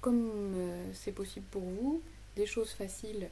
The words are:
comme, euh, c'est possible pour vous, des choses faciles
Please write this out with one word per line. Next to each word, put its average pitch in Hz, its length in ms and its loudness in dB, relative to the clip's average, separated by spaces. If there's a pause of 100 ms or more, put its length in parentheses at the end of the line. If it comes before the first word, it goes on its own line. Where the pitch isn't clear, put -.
comme, 220 540 4
euh, 180 380 0
c'est 190 200 -4
possible 196 360 -6
pour 196 120 -2
vous, 233 400 2 (340)
des 208 100 4
choses 220 260 0
faciles 196 600 -4